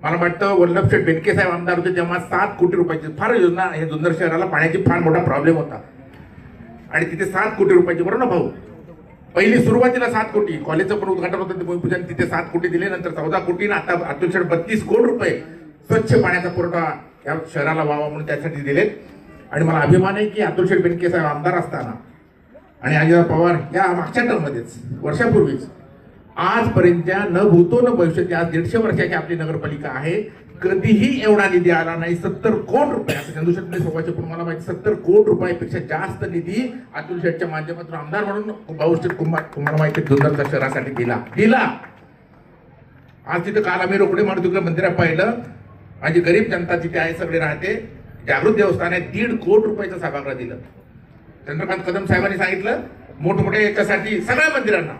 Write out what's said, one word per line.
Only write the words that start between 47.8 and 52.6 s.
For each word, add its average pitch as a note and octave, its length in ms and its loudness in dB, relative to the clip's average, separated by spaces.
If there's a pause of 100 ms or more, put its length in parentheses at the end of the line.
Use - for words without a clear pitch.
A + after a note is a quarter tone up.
जागृत C#3+ 280 2
देवस्थान F3 380 2
आहे, F3 100 -2
दीड G#3+ 320 -4
कोटी G#3+ 320 4
रुपयाचं F#3+ 320 -4
सभागृह C#3 340 -6
दिलं. A#2+ 220 -10 (920)
चंद्रकांत E3 400 -6
कदम F#3 180 -4
साहेबांनी F#3 320 0
सांगितलं, F#3 440 -2 (380)